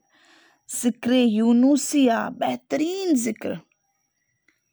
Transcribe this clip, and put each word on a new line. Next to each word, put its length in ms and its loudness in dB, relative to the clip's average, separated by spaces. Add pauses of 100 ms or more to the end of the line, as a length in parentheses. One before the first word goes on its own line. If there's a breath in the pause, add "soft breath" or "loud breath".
(800 soft breath)
ઝિક્રે 420 0
યુનુસિયા, 1080 2
બહેતરીન 840 -4
ઝિક્ર. 440 -4 (1120)